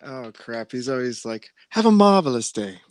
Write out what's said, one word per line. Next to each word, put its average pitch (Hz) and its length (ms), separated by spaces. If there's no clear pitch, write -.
Oh, 131 300
crap. 113 380
He's 127 180
always 123 360
like, 110 260
Have 220 140
a 226 60
marvelous 196 600
day. 98 280